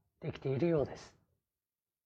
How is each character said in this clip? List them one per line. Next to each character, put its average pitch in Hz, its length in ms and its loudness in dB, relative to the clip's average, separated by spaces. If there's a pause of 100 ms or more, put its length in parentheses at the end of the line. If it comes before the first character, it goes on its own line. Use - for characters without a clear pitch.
(200)
で 156 120 -6
き - 80 -10
て 139 100 -2
い 135 100 0
る 170 80 4
よ 160 160 4
う - 20 2
で - 120 -10
す。 - 160 -18 (920)